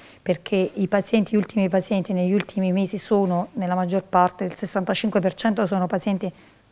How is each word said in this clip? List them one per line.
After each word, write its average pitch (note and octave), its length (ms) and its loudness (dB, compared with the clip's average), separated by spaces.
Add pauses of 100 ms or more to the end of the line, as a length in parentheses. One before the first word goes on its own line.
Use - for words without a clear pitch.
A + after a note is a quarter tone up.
(200)
perché F#3 540 -2
i F#3+ 140 -2
pazienti, G#3 460 0
gli G#3 40 4
ultimi F#3+ 300 0
pazienti F#3+ 440 -2
negli F3+ 200 2
ultimi F#3+ 400 0
mesi G3 260 -2
sono, F#3+ 540 0
nella F3+ 240 -2
maggior F#3 260 0
parte, F3+ 400 2
il F#3 120 -6
sessantacinque F#3+ 680 -2
per F3+ 140 0
cento A3 300 0
sono F3+ 220 0
pazienti F#3+ 440 -2 (420)